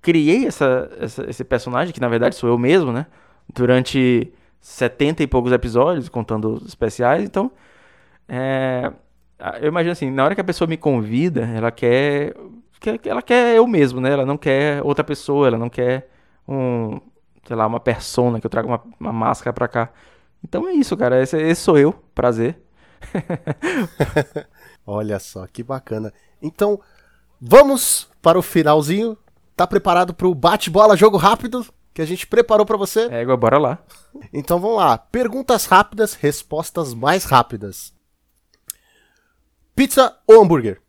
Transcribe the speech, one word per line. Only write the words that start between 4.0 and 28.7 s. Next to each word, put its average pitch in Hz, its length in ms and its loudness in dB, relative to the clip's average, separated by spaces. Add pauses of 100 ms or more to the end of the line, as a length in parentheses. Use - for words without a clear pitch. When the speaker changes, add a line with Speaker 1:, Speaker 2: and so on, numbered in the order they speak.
Speaker 1:
setenta 143 600 -2
e 135 40 -2
poucos 127 240 0
episódios, 127 560 0
contando 110 460 -6
os - 140 -12
especiais, 123 560 -2
então, 202 280 -4 (760)
é, 131 600 -4 (480)
a-, - 220 -12
eu 151 80 -2
imagino 170 240 -2
assim, 151 200 -6
na 135 120 0
hora 170 120 0
que - 60 -6
a - 20 -4
pessoa 180 260 -4
me 160 80 -4
convida, 131 640 -2 (120)
ela 113 180 -2
quer, 143 640 -2 (460)
quer, 226 260 -6
ela 240 160 -4
quer 240 360 2
eu 240 100 6
mesmo, 143 320 2
né? 131 140 0
Ela 139 120 0
não 143 120 -4
quer 143 480 0
outra 143 180 -2
pessoa, 143 440 0
ela 113 100 2
não 117 120 -6
quer 127 400 -4 (380)
um, 123 540 -6 (440)
sei 117 120 -8
lá, 110 100 0
uma 113 140 -4
persona, 120 580 -2
que - 60 -12
eu 113 40 -4
trago 113 200 -4
uma, 117 120 -4 (160)
uma - 140 -8
máscara 117 420 -4
pra 120 140 -4
cá. 117 220 -4 (520)
Então - 240 -6
é 381 60 -6
isso, 285 240 0
cara, 127 260 0
esse, 135 200 -4
esse 165 200 -2
sou 156 160 4
eu, 143 140 6 (240)
prazer. 120 420 -2 (440)
<laughs> - 420 -10 (1400)
Speaker 2:
Olha 104 340 -6
só, 92 280 -16
que - 160 -16
bacana. 113 500 -10 (280)
Então, 202 380 -4 (600)
vamos 190 680 4 (140)
para 165 160 4
o 175 40 2
finalzinho. 165 760 0 (380)